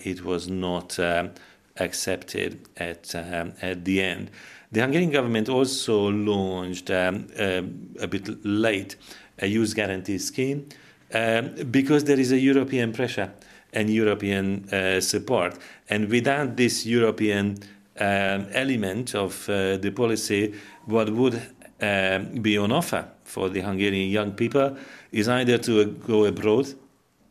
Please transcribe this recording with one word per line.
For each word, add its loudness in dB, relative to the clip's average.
it -6
was -4
not, -4
um, 0
accepted -4
at, -10
um, -6
at -6
the 2
end. -4
The 2
Hungarian 2
government 2
also 2
launched, -2
um, 0
um, -4
a -2
bit -8
late, 0
a 0
youth 2
guarantee -2
scheme, -4
um, 0
because 4
there 4
is 2
a 6
European 2
pressure -4
and 0
European, 0
uh, 2
support. 0
And 0
without 0
this 2
European, 2
um, 0
element -2
of, -4
uh, 0
the -2
policy, 0
what 2
would, 2
um, 0
be 4
on 0
offer -2
for -4
the -4
Hungarian 0
young 0
people 0
is 0
either 4
to, 4
uh, 6
go 2
abroad 2